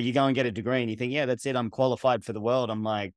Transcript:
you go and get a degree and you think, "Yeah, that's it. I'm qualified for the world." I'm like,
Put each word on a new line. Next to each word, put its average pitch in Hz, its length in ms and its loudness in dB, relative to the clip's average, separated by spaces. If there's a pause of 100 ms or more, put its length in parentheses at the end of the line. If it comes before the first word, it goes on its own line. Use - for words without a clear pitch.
you 120 120 0
go 135 140 4
and 135 80 2
get 131 100 2
a 120 60 0
degree 117 300 -2
and 117 100 -2
you 110 60 -4
think, 123 160 -4
"Yeah, 143 140 0
that's 123 200 -2
it. 135 80 0
I'm 120 160 -2
qualified 123 540 2
for 117 80 -6
the 104 80 -6
world." 120 280 2
I'm 107 140 -4
like, 104 340 -2